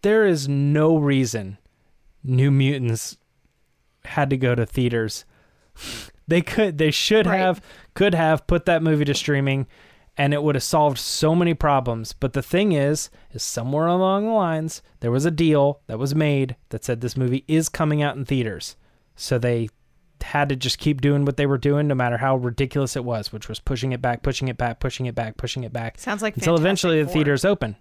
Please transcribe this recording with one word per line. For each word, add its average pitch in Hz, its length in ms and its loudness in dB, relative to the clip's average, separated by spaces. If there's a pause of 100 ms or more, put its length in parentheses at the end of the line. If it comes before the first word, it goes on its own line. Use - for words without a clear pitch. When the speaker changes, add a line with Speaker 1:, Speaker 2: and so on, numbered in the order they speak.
Speaker 1:
There 214 240 4
is 151 220 2
no 147 480 4
reason 123 640 0 (640)
New 131 280 2
Mutants 135 680 0 (880)
had 143 260 -2
to 135 60 2
go 127 180 2
to 120 120 0
theaters 117 580 -2 (500)
<laughs> - 420 -16 (120)
They 165 140 2
could, 185 360 -2
they 156 120 4
should 214 360 2
Speaker 2:
Right. 185 120 2
Speaker 1:
have, 185 220 2 (340)
could 196 200 4
have 160 320 2
put 170 200 2
that 170 160 2
movie 156 240 2
to 143 80 0
streaming, 135 520 0 (500)
and 143 180 2
it 147 80 -2
would 147 120 2
have 131 100 -2
solved 147 340 2
so - 360 0
many 170 200 2
problems. 123 580 0
But 135 220 -4
the 135 80 -2
thing 196 300 2
is, 143 360 0 (240)
is 120 100 -10
somewhere 139 440 -2
along 190 400 2
the 226 60 -2
lines, 160 500 -2 (180)
there 117 100 -2
was 131 140 0
a 175 60 2
deal 147 560 2
that 110 120 -8
was 135 160 -2
made 143 420 0 (120)
that - 160 -10
said 117 160 -4
this 120 160 -6
movie 127 320 -2
is 156 200 2
coming 151 340 0
out 147 140 -2
in 139 80 -8
theaters. 113 520 -4 (400)
So - 220 -2
they 117 300 0 (520)
had 143 280 -2
to 139 80 -2
just 127 220 -4
keep 147 220 -2
doing 143 240 2
what 139 120 0
they 143 100 0
were 139 120 0
doing, 143 300 2
no 143 60 0
matter 123 240 0
how 135 180 0
ridiculous 127 600 -2
it 123 80 -4
was, 117 280 -6
which 107 160 -14
was 110 120 -10
pushing 131 320 -4
it 123 100 -6
back, 120 200 -2
pushing 135 260 -4
it 123 100 -6
back, 120 220 -4
pushing 131 260 -4
it 120 80 -8
back, 113 220 -6
pushing 123 280 -8
it 113 80 -12
back, 117 260 -8
Speaker 2:
Sounds 202 240 -6
like 214 140 -4
Speaker 1:
until 165 200 2
Speaker 2:
Fantastic 156 100 2
Speaker 1:
eventually 180 340 2
the 151 60 0
Speaker 2:
Four. 143 80 -8
Speaker 1:
theaters 143 300 2
open. 160 360 0